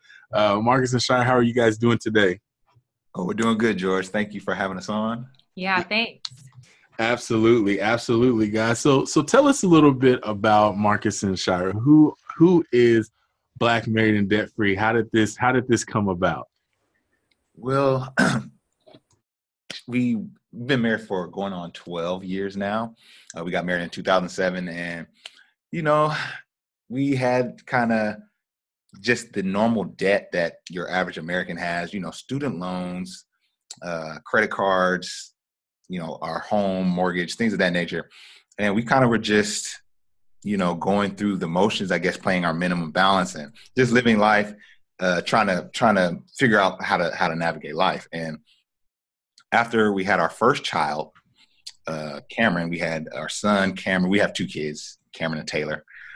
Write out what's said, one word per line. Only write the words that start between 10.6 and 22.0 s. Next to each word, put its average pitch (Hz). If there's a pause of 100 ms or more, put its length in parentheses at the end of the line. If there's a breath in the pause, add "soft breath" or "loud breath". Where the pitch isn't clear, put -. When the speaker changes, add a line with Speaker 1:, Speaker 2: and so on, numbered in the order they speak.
Speaker 1:
Marcus 104
and 95
Shira. 92
Who, 147 (200)
who 170
is 117 (460)
Black 117
Married 110
and 101
Debt 104
Free? 98
How 110
did 110
this, 107
how 127
did 127
this 113
come 104
about? 85 (1080)
Speaker 2:
Well, 135
<clears throat> -
we, 120 (340)
we've 120
been 131
married 110
for 92
going 98
on 87
twelve 87